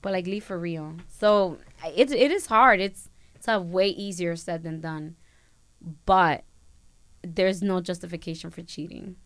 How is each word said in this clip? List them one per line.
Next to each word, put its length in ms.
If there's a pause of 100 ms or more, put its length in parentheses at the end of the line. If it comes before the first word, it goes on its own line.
but, 120
like, 120
leave 200
for 120
real. 380 (140)
So, 480 (260)
I, 60
it, 220
it 200
is 160
hard. 320
It's, 300 (260)
it's 140
a 100
way 300
easier 480
said 260
than 160
done, 380 (880)
but 400 (760)
there's 400
no 200
justification 680
for 120
cheating. 640